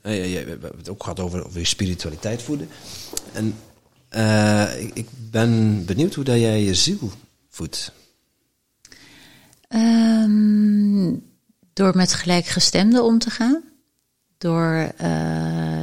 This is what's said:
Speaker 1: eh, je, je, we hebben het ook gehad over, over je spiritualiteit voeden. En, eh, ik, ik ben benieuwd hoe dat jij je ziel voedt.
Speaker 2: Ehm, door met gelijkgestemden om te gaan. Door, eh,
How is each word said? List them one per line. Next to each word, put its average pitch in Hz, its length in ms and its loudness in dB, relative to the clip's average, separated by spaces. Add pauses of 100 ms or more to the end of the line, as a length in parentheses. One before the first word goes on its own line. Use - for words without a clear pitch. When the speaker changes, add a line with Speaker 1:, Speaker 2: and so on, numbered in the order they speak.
Speaker 1:
eh, 101 220 -4
je, 92 60 -4
je, 90 140 -6
we 57 60 -14
hebben - 260 -14
het 82 120 -20
ook 92 140 -12
gehad 92 180 -8
over, 90 260 -6
over 87 120 -12
je 87 80 -4
spiritualiteit 92 760 -6
voeden. 143 260 -8 (640)
En, 107 220 -6 (540)
eh, 107 720 2
ik, 110 120 -8
ik 113 140 -10 (220)
ben 113 540 2
benieuwd 143 300 -2
hoe 139 100 -6
dat 123 160 2
jij 110 240 2
je 98 100 0
ziel 156 360 -2 (380)
voedt. - 440 -12 (1800)
Speaker 2:
Ehm, 208 1500 4 (580)
door 190 240 2
met 180 180 4
gelijkgestemden 180 880 2
om 226 140 4
te 226 120 -4
gaan. 269 320 0 (760)
Door, 165 580 0
eh, - 880 -2